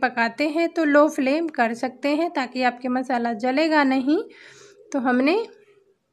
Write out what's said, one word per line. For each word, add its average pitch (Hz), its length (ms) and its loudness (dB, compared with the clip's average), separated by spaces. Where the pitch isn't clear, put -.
पकाते 240 480 -2
हैं 330 220 0
तो 330 160 -2
लो 294 240 6
फ्लेम 302 400 -2
कर 233 260 0
सकते 254 340 -6
हैं 330 220 0
ताकि 254 320 -4
आपके 247 260 -2
मसाला 247 440 -2
जलेगा 277 500 2
नहीं। 269 340 2
तो 285 80 -2
हमने 269 440 0